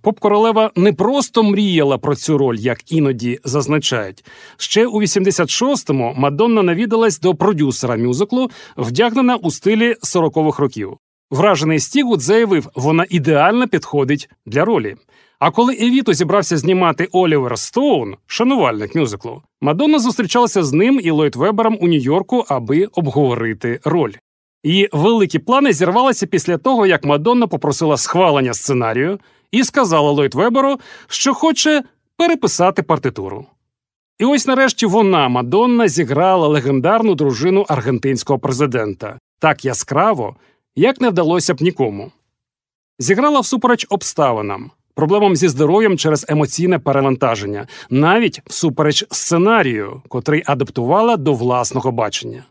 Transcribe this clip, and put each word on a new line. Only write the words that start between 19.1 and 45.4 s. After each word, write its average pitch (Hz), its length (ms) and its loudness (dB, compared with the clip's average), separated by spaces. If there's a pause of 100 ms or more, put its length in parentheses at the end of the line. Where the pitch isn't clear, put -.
Мадонна 277 380 2
зустрічалася 220 640 0
з 135 100 -2
ним 233 300 2
і 165 80 -2
Ллойд 151 260 0
Вебером 214 440 0
у 175 80 2
Нью-Йорку, 165 600 0
аби 135 360 0
обговорити 120 1000 -2
роль. 151 280 0 (520)
Її 196 280 2
великі 190 460 2
плани 262 340 2
зірвалися 196 540 0
після 180 320 -2
того, 240 280 2
як 170 180 0
Мадонна 190 420 2
попросила 151 500 -2
схвалення 143 580 2
сценарію 127 680 -2 (300)
і 233 140 2
сказала 165 460 2
Ллойд 143 240 0
Веберу, 254 460 0 (260)
що - 280 -2
хоче 311 480 0 (340)
переписати 196 680 0
партитуру. 110 640 -4 (720)
І 208 60 0
ось 269 220 2
нарешті 262 400 2
вона, 185 420 2
Мадонна, 196 600 2
зіграла 160 600 2
легендарну 151 680 2
дружину 151 540 0
аргентинського 131 680 -2
президента. 120 800 -4 (200)
Так 156 260 0
яскраво, 135 720 -2 (400)
як 254 240 2
не 254 80 2
вдалося 170 460 0
б 135 80 -4
нікому. 113 500 -2 (840)
Зіграла 269 420 2
всупереч 240 500 0
обставинам, 113 800 -2 (240)
проблемам 185 420 2
зі 170 120 2